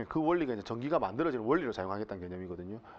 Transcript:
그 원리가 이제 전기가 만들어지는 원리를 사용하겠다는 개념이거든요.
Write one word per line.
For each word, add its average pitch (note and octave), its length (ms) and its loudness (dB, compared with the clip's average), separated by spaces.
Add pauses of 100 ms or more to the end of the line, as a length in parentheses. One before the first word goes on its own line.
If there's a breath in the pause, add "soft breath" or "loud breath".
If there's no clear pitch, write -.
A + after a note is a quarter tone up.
그 D#3+ 160 2
원리가 D#3 300 4
이제 G#2 100 -2
전기가 C3 360 0
만들어지는 B2 440 0
원리를 C3 300 2
사용하겠다는 G2 480 -2
개념이거든요. F2+ 580 -8 (200 loud breath)